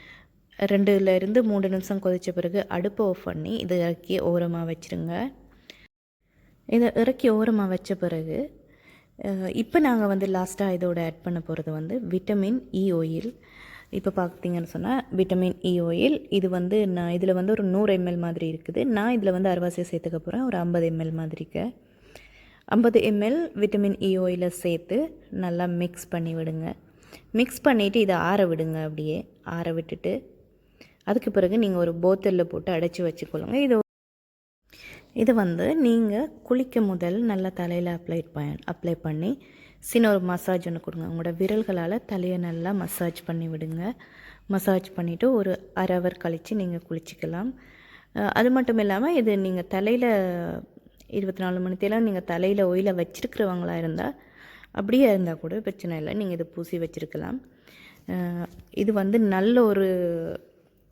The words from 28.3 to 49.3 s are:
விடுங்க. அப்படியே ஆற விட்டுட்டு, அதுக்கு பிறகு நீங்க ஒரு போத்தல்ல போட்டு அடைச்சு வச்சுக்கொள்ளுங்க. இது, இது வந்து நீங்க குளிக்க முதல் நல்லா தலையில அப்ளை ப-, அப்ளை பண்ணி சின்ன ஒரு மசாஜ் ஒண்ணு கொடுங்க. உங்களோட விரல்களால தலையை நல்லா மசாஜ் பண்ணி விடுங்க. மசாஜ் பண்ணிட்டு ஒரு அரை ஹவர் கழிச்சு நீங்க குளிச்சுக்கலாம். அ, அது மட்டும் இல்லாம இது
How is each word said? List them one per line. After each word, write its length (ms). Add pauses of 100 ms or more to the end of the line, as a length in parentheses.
விடுங்க. 360
அப்படியே 440 (160)
ஆற 300
விட்டுட்டு, 640 (680)
அதுக்கு 260
பிறகு 280
நீங்க 200
ஒரு 160
போத்தல்ல 480
போட்டு 300
அடைச்சு 300
வச்சுக்கொள்ளுங்க. 520
இது, 240 (1400)
இது 200
வந்து 420
நீங்க 540 (120)
குளிக்க 380
முதல் 420
நல்லா 260
தலையில 460
அப்ளை 380
ப-, 340
அப்ளை 280
பண்ணி 440 (400)
சின்ன 320
ஒரு 100
மசாஜ் 480
ஒண்ணு 120
கொடுங்க. 260
உங்களோட 280
விரல்களால 720
தலையை 340
நல்லா 340
மசாஜ் 520
பண்ணி 240
விடுங்க. 440 (540)
மசாஜ் 480
பண்ணிட்டு 380
ஒரு 420
அரை 220
ஹவர் 260
கழிச்சு 320
நீங்க 260 (100)
குளிச்சுக்கலாம். 600 (680)
அ, 120
அது 220
மட்டும் 280
இல்லாம 340
இது 260